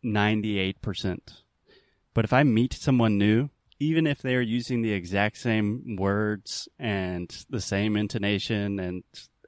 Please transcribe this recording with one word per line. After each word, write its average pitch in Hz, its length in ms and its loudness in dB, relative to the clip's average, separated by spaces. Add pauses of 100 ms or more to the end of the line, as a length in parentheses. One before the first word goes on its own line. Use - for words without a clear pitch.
ninety-eight 104 800 0
percent. - 640 -6 (720)
But 113 100 2
if - 80 -2
I 135 120 6
meet 123 300 4
someone 113 440 2
new, 110 320 4 (280)
even 160 280 2
if 143 140 -2
they're 127 220 0
using 117 400 -2
the 110 100 0
exact 98 460 -2
same 110 600 -2
words 101 680 -2 (100)
and 92 560 -4 (140)
the 113 120 -4
same 104 360 0
intonation 101 840 -2
and 90 240 -6 (460)